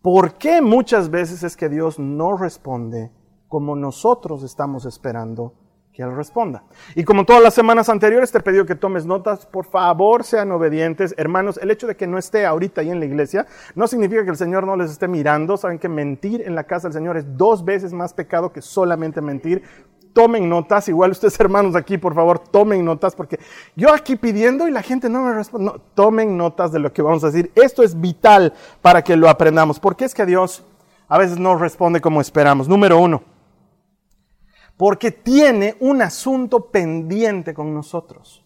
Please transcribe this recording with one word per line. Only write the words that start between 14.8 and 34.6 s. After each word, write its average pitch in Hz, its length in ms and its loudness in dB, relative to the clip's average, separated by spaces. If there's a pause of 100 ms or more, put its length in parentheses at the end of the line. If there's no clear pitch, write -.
esté 180 160 -6
mirando. 156 480 -2
Saben 175 240 -6
que 185 80 -6
mentir 160 540 -6
en 180 120 -8
la 156 100 -8
casa 175 220 -8
del 156 80 -10
Señor 165 220 -6
es 156 80 -8 (120)
dos 190 280 2
veces 185 280 -6
más 175 220 -10
pecado 170 380 -6
que - 80 -16
solamente 160 600 -4
mentir 151 420 -6 (520)
tomen 233 340 4
notas, 170 400 0
igual 185 220 4
ustedes 190 280 0
hermanos 196 380 2
aquí, 185 220 -4
por 165 160 -4
favor, 165 240 2
tomen 202 460 2
notas, 165 300 -2
porque 156 240 -10 (380)
yo 254 160 4
aquí 294 240 0
pidiendo 240 500 0
y 330 40 -2
la 254 100 -4
gente 247 300 -4
no 254 140 -4
me 247 100 -2
responde. 214 320 -6
No, 202 120 -6 (160)
tomen 214 440 2
notas 170 340 -2
de 160 60 -2
lo 143 140 -4
que 165 100 -4
vamos 156 220 0
a - 20 2
decir. 170 280 -2
Esto 254 280 4
es 170 180 2
vital 180 540 4 (260)
para 175 220 6
que 170 140 2
lo 165 120 6
aprendamos. 156 500 4
¿Por 196 180 0
qué 262 100 -4
es 254 80 -6
que 220 100 0
Dios 185 400 -2 (440)
a 151 100 2
veces 180 200 0
no 180 180 2
responde 170 440 0
como 156 200 0
esperamos? 139 480 2
Número 190 300 6
uno, 170 240 2 (1500)